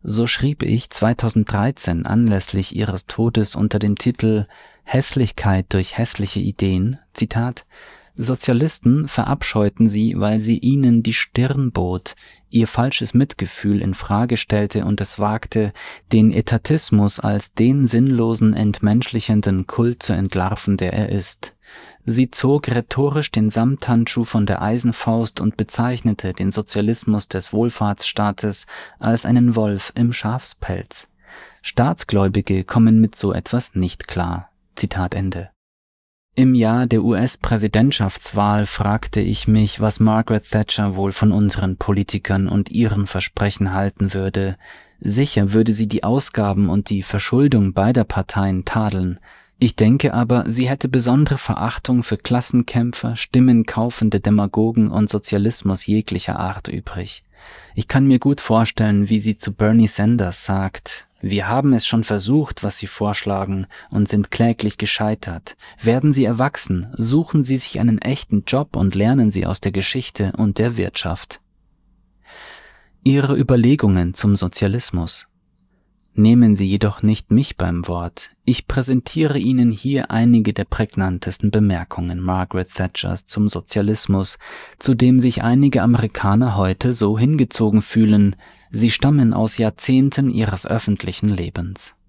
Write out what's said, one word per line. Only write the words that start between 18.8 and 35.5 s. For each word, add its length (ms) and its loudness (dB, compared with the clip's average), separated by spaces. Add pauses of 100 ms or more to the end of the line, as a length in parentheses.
Kult 340 -2
zu 120 -2
entlarven, 600 -2
der 180 -4
er 160 -2
ist. 460 -6 (480)
Sie 280 0
zog 360 0
rhetorisch 640 -2
den 220 0
Samthandschuh 720 0
von 220 0
der 160 -2
Eisenfaust 760 -2
und 160 -2
bezeichnete 800 -4
den 180 -2
Sozialismus 760 -2
des 260 -6
Wohlfahrtsstaates 1120 -2 (320)
als 300 0
einen 280 4
Wolf 380 -2
im 180 0
Schafspelz. 1000 -8 (520)
Staatsgläubige 1000 0
kommen 360 4
mit 160 2
so 160 -2
etwas 440 -4
nicht 320 -4
klar.“ 420 -6 (260)
Zitat 380 -4
Ende. 380 -6 (840)